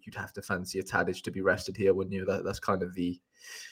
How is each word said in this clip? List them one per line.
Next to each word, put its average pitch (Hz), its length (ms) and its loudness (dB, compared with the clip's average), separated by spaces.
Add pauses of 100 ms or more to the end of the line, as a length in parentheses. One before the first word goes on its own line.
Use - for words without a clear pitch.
you'd - 120 -14
have 98 180 -8
to 98 80 -8
fancy 92 380 -2
a 92 40 -2
Tadic 90 400 2
to 85 80 -4
be 92 80 -6
rested 92 380 2
here, 95 160 6
wouldn't 92 200 0
you? 95 120 -2
That, 98 180 0
that's 95 160 -4
kind 92 240 0
of 90 120 -4
the, 90 220 0 (540)